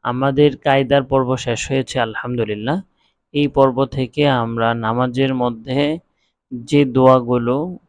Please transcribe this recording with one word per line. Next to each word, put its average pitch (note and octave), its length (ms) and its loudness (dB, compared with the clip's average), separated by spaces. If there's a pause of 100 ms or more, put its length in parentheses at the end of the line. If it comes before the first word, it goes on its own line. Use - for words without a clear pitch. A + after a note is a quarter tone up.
আমাদের C3+ 540 0
কায়দার C3+ 460 2
পর্ব C3 320 0
শেষ B2 360 -6
হয়েছে C3 280 -4
আলহামদুলিল্লাহ। A#2 800 -4 (520)
এই D3 140 0
পর্ব C3+ 380 2
থেকে C3+ 440 -2
আমরা A#2 440 0
নামাজের B2 640 -2
মধ্যে B2+ 640 -2 (520)
যে C3 340 2
দোয়াগুলো B2+ 920 2 (120)